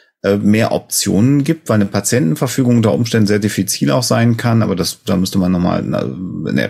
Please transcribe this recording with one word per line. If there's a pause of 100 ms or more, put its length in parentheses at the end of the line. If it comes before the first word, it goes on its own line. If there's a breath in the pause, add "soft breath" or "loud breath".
(220 soft breath)
äh,
mehr
Optionen
gibt,
weil
eine
Patientenverfügung
unter
Umständen
sehr
diffizil
auch
sein
kann,
aber
das,
da
müsste
man
nochmal
einen,
einen (120)